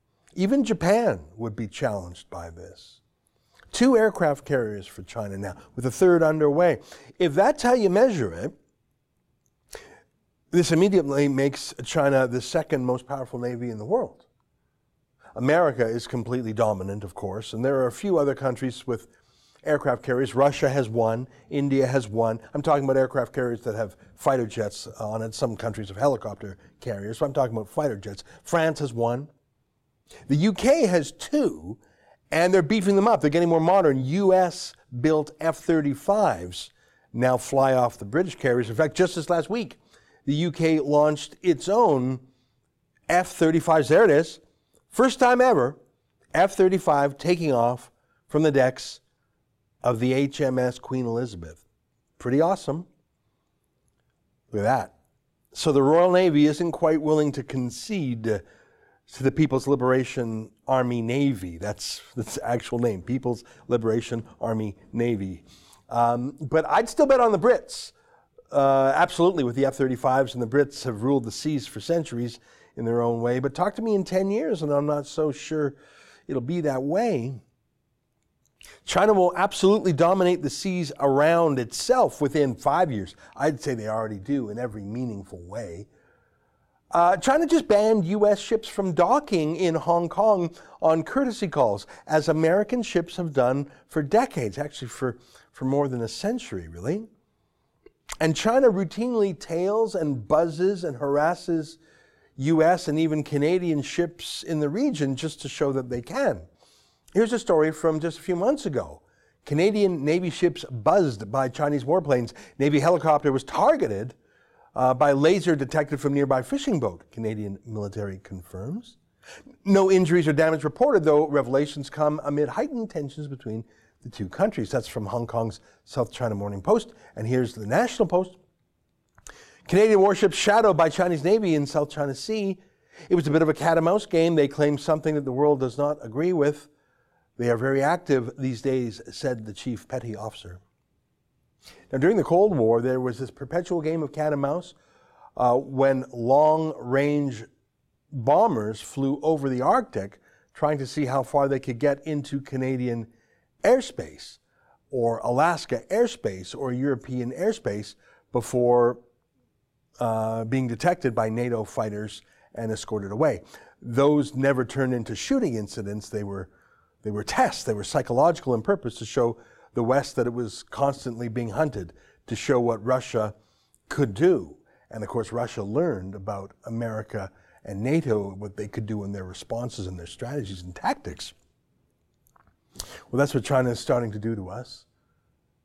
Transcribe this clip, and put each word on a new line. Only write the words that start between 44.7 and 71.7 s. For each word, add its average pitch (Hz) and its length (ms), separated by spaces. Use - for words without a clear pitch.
First - 280
time 247 220
ever, 156 360
F 185 220
thirty-five 156 640
taking 165 340
off 120 380
from 151 160
the 156 80
decks 131 480
of 120 180
the 127 120
H 139 280
M 131 180
S 123 220
Queen 131 260
Elizabeth. 110 580
Pretty 127 220
awesome. 170 460
Look 110 100
at 101 40
that. 117 300
So - 180
the 139 120
Royal 165 280
Navy 175 360
isn't 156 260
quite 156 280
willing 151 320
to 135 120
concede 127 800
to - 1000
the 131 80
People's 135 380
Liberation 127 840
Army 123 360
Navy. 113 560
That's, - 420
that's 117 180
the - 100
actual 120 360
name, 107 220
People's 123 420
Liberation 113 560
Army 110 360
Navy. 104 520
Um, 120 520
but 156 280
I'd 226 200
still 302 180
bet 269 140
on 233 100
the 202 80
Brits. - 540
Uh, 135 460
absolutely, 175 480
with 120 100
the 135 120
F 131 80
thirty-fives, 131 600
and 123 80
the 113 60
Brits 139 360
have 110 180
ruled 131 220
the 110 60
seas 143 360
for - 140